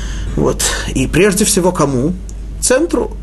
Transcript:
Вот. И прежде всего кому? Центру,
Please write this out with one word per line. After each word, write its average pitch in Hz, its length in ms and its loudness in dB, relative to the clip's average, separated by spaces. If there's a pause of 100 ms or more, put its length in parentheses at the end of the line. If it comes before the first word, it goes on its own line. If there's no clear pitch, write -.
(340)
Вот. - 300 2 (300)
И 131 120 2
прежде 185 380 2
всего 180 280 2
кому? 143 420 0 (460)
Центру, 277 640 0